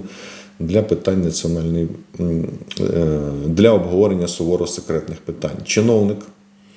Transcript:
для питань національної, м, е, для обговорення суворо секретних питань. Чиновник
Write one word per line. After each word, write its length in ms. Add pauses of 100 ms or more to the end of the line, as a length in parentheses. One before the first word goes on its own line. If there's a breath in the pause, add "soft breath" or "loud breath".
(600 loud breath)
для 220
питань 400
національної, 640 (320)
м, 260 (340)
е, 400 (260)
для 260
обговорення 560
суворо 400
секретних 500
питань. 480
Чиновник 520 (600 loud breath)